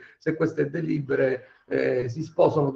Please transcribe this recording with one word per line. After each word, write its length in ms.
se 160
queste 360
delibere, 960
eh, 440
si 120
sposano 540